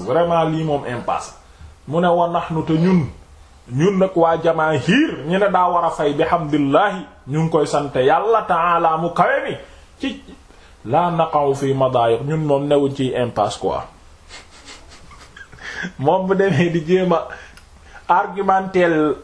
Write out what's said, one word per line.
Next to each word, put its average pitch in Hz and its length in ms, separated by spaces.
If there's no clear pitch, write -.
vraiment 165 380
lii 160 200
moom 143 220
impasse. 117 480
Mu 156 120
ne 175 80
wa 170 200
nahnu, 165 360
te 160 80
ñun, 170 320
ñun 175 280
nag 190 180
waa 165 260
jamaahir, 160 880
ñu 185 100
ne 202 140
daa 180 180
war 170 140
a 160 60
fay, 156 240
bihamdillahi, 156 880
ñu 147 140
ngi 160 80
koy 151 160
sant 143 280
Yàlla 170 540
Ta'ala 170 480
mu 165 180
kawe 269 300
mi, 208 120
ci 269 220
la 165 260
naqa'u 151 440
fi 135 200
madaayiq, 123 540
ñun 156 160
moom 143 240
newuñ 143 260
ci 131 220
impasse 113 420
quoi. - 220
<laughs> - 40
Moom 175 280
bu 190 80
demee 185 360
di 165 160
jéem 180 260
a 160 140
argumenter 180 1160